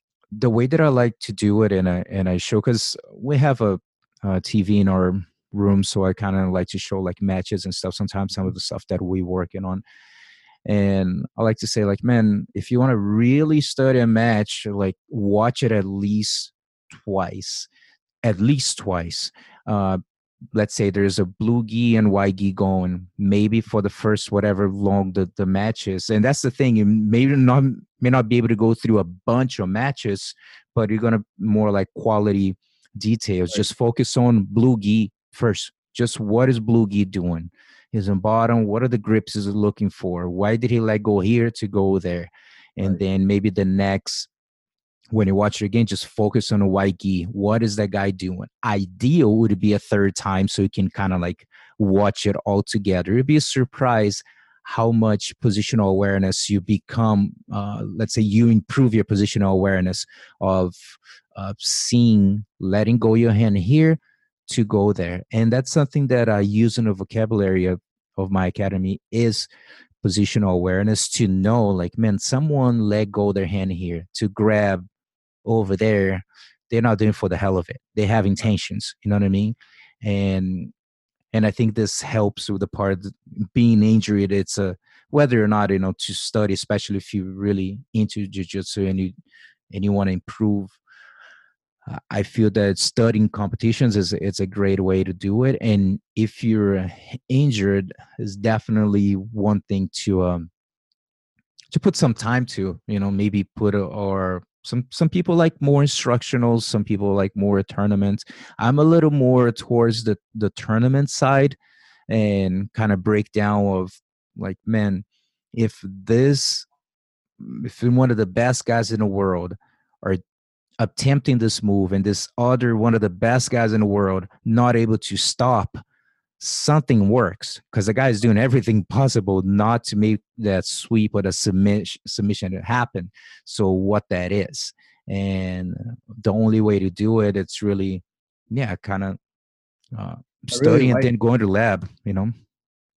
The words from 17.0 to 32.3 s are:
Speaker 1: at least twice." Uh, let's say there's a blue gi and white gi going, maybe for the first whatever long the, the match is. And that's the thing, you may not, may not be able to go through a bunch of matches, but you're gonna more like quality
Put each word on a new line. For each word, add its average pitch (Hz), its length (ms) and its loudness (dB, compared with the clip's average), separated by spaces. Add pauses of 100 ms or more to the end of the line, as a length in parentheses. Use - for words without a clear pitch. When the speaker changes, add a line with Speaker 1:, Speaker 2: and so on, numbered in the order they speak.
Speaker 1:
at 104 160 0
least 131 380 0
twice." 87 540 -6 (340)
Uh, 98 320 0 (560)
let's 104 200 0
say 101 160 0
there's 98 300 0
a 98 60 2
blue 113 400 -2
gi 117 300 2
and 107 160 4
white 98 260 2
gi 98 140 -2
going, 92 560 -2 (100)
maybe 104 440 2
for 107 200 -2
the 101 80 -2
first - 420 -4
whatever 101 380 0
long 98 440 0
the, 95 220 -2
the 98 100 -4
match 113 420 -2
is. 95 220 -6
And 107 140 2
that's 135 180 0
the 131 80 0
thing, 123 260 2
you 107 100 4
may 110 400 4
not, 135 380 4 (360)
may 123 100 2
not 127 180 2
be 120 100 2
able 117 100 2
to 113 80 2
go 113 180 4
through 110 260 2
a 95 40 0
bunch 117 560 -2
of 95 100 -4
matches, 110 640 -4 (400)
but 110 160 0
you're 107 100 0
gonna 113 240 2 (140)
more 107 340 2
like 98 240 0
quality 101 600 0 (420)